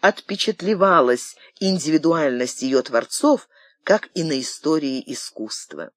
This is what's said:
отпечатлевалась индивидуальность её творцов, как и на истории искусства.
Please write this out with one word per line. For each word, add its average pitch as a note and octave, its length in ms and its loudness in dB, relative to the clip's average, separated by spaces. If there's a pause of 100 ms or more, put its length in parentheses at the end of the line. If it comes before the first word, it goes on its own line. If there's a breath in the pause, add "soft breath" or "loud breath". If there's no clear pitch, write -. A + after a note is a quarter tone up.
отпечатлевалась F#3+ 1400 2 (220 soft breath)
индивидуальность D#3 1040 0
её C3 200 2
творцов, C3 640 0 (340 soft breath)
как - 320 0
и F3+ 80 -4
на D#3 160 -4
истории C#3 640 -4 (100)
искусства. - 840 -12